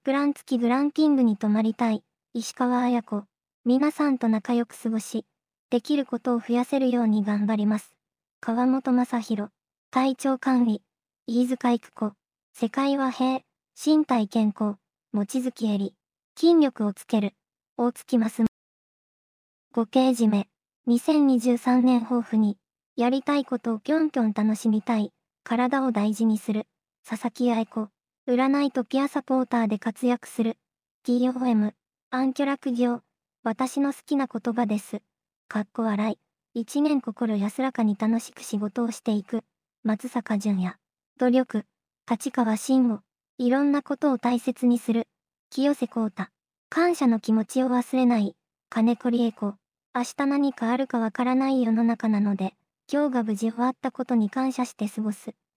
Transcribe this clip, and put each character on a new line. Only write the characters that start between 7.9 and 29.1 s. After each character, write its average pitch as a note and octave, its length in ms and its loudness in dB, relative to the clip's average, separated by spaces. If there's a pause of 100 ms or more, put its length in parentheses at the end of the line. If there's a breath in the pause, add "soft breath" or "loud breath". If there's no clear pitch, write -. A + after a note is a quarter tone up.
川 A#3+ 240 -2
本 C4 260 0
正 B3 300 0
宏。 G#3 280 -6 (420)
体 C4 260 0
調 C4 200 -2
管 B3+ 280 2
理。 G#3+ 160 0 (440)
飯 A#3+ 220 0
塚 B3 240 0
育 - 220 -4
子。 G#3 200 -6 (400)
世 - 140 -4
界 C#4 300 -2
和 C4 140 -2
平。 C4 280 -2 (420)
身 D#4 220 4
体 A3+ 240 0
健 A3 200 2
康。 G#3 280 -2 (380)
望 G3+ 120 0
月 B3 400 -4
恵 G#3 120 0
里。 G3 160 -4 (440)
筋 E4+ 220 6
力 C4 260 2
を G#3 60 -2
つ - 160 -14
け A3 140 0
る。 G3+ 120 -4 (440)
大 A#3+ 160 0
月 - 240 -2
ま A3 100 2
す。 A3+ 160 -2 (1300)
五 A3+ 140 -2
ペ C4 260 2
ー - 20 2
ジ A#3 160 2
目。 G3+ 180 0 (380)
二 A#3+ 140 2
千 D4+ 280 4
二 C4 100 4
十 A#3+ 200 0
三 B3+ 260 2
年 B3 160 4
抱 A#3 220 -2
負 A3 160 -4
に、 G#3 200 2 (380)
や A#3+ 140 0
り C4+ 140 0
た D4 120 0
い C#4+ 80 0
こ B3 160 -6
と A#3 140 -4
を A3 60 -6
キ - 140 -2
ョ D#4+ 60 2
ン D#4 100 2
キ C4 120 -2
ョ - 20 2
ン A3 80 0
楽 G#3+ 240 0
し A3+ 140 -2
み G#3+ 120 2
た A3+ 180 -2
い。 G#3 120 -4 (320)
体 B3+ 400 0
を B3+ 80 0
大 G#3 220 0
事 A3+ 120 0
に G#3+ 120 2
す G#3 160 -4
る。 G#3+ 120 -4 (400)
佐 - 160 -10
々 A#3+ 80 -4
木 B3 220 0
愛 A3+ 160 -2
子。 A3 220 -6 (360)
占 C4+ 380 2
い C#4 80 0
と B3 140 -2
ピ C4+ 160 -2
ア C#4 80 0
サ C#4+ 120 -4